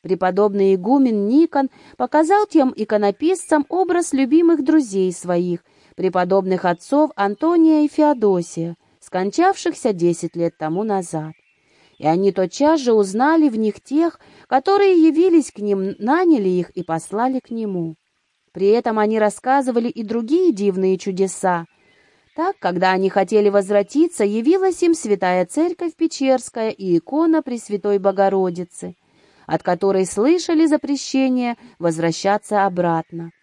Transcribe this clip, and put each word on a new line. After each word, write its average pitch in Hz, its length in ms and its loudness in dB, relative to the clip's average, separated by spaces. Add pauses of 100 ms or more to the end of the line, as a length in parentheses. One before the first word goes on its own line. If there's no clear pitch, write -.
Преподобный 190 760 0
игумен 220 500 2
Никон 277 440 2 (260)
показал 320 500 2
тем 269 280 2
иконописцам 285 920 -2
образ 349 440 -2
любимых 302 500 2
друзей 214 500 0
своих, 175 520 -4 (320)
преподобных 185 680 0
отцов 269 520 0
Антония 311 680 2
и 294 60 0
Феодосия, 196 880 0 (240)
скончавшихся 269 920 -2
десять 170 440 -2
лет 170 200 -4
тому 160 280 -4
назад. 170 480 -6 (680)
И - 80 -4
они 185 240 2
тотчас 269 500 0
же 247 120 0
узнали 240 560 2
в 226 100 -4
них 214 240 -2
тех, 320 380 -2 (260)
которые 381 560 2
явились 320 480 4
к - 80 -20
ним, 202 400 -2
наняли 277 500 2
их 180 220 -2
и 175 140 -8
послали 226 560 -4
к - 100 -20
нему. 190 460 -6 (560)
При 190 160 0
этом 220 320 2
они 214 180 0
рассказывали 240 680 0
и 220 160 -8
другие 240 480 0
дивные 190 440 0
чудеса. 180 720 -2 (680)
Так, 359 240 -4
когда 180 320 0
они 190 180 0
хотели 202 380 2
возвратиться, 202 760 0
явилась 311 600 0
им 339 100 4
Святая 185 500 0
Церковь 330 520 -4
Печерская 254 760 -2
и 185 260 -2
икона 311 460 0
Пресвятой 208 560 -4
Богородицы – 190 960 -2 (540)
от 156 140 -4
которой 190 420 0
слышали 320 640 0
запрещение 262 880 -2 (220)
возвращаться 170 880 -2
обратно. 170 640 -4 (120)